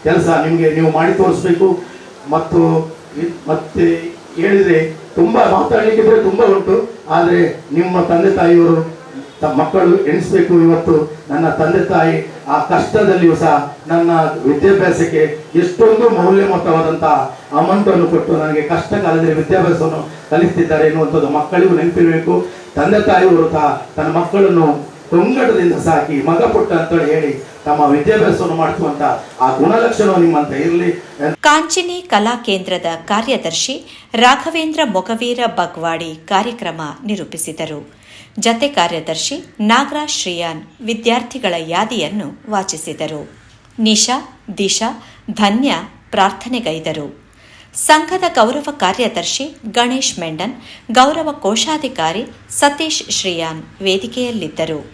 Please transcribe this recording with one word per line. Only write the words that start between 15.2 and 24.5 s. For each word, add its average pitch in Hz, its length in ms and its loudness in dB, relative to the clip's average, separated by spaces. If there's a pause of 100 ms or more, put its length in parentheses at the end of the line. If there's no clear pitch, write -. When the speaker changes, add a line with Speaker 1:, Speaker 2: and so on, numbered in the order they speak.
Speaker 1:
ಎಷ್ಟೊಂದು 220 540 4
ಮೌಲ್ಯಯುತವಾದಂತಹ 165 1300 2 (140)
ಅಮೌಂಟ್ 190 380 2
ಅನ್ನು 175 180 2
ಕೊಟ್ಟು 170 260 0
ನನಗೆ 151 280 0
ಕಷ್ಟ 170 320 -2
ಕಾಲದಲ್ಲಿ 165 400 0
ವಿದ್ಯಾಭ್ಯಾಸವನ್ನು 160 760 0 (200)
ಕಲಿಸ್ತಿದ್ದಾರೆ 165 580 2
ಎನ್ನುವಂಥದ್ದು 151 420 0
ಮಕ್ಕಳಿಗೂ 175 460 2
ನೆನಪಿರಬೇಕು. 170 720 0 (280)
ತಂದೆ 202 260 2
ತಾಯಿಯವರು 180 500 4
ಸಹ 151 440 -2
ತನ್ನ 156 120 -2
ಮಕ್ಕಳನ್ನು 170 880 2 (140)